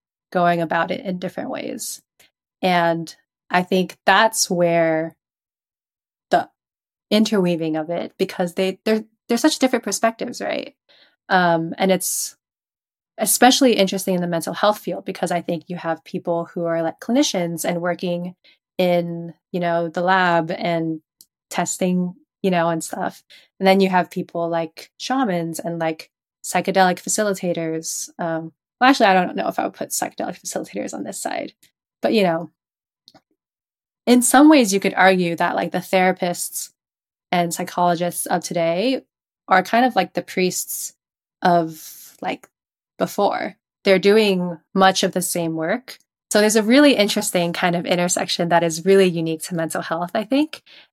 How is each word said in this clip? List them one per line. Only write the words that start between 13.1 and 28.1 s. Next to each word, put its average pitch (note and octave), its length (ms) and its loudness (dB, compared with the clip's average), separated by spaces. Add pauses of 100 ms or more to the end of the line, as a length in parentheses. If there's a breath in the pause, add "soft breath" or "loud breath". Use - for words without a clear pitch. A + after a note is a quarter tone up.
especially B3+ 560 2
interesting G3 420 0
in F3+ 40 0
the F3+ 60 -2
mental E3+ 280 -4
health G#3 240 2
field, G3+ 260 -8
because F3+ 260 -6
I F3 120 -2
think E3+ 260 -6
you F3+ 80 -10
have D#3+ 260 -6
people E3+ 440 -4
who F3 180 -8
are, E3 180 -2
like, D#3+ 160 -6
clinicians F3+ 680 -2
and F3 160 -4
working F3 540 -4 (440 soft breath)
in, F3 560 0 (180)
you F#3 80 -4
know, E3+ 280 0
the E3+ 140 -6
lab F3 480 2
and E3 500 -2 (500)
testing, F3+ 640 -2 (280)
you G3 80 0
know, E3+ 200 2
and E3 120 -2
stuff. - 400 -8 (380 soft breath)
And F#3+ 80 0
then F#3+ 120 6
you F#3+ 100 2
have F3+ 200 0
people E3+ 380 -6
like E3 500 -6
shamans F3+ 640 -2
and, E3+ 180 -6
like, D#3+ 320 -6 (320)
psychedelic F3+ 560 0
facilitators. E3+ 1120 -4 (100)